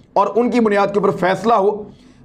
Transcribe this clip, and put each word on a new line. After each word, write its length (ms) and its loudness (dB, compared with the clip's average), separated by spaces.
और 140 2
उनकी 300 0
बुनियाद 340 0
के 60 -2
ऊपर 140 0
फ़ैसला 440 0
हो, 300 -2